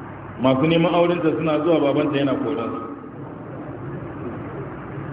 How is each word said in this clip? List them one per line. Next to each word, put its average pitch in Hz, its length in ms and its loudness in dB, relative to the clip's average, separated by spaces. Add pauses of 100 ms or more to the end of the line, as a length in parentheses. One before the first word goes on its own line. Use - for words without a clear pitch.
(440)
masu 131 240 6
neman 170 240 6
aurenta 170 400 4
suna 151 320 0
zuwa, 165 160 6
babanta 139 400 2
yana 147 160 2
koransu, 113 480 -2 (2250)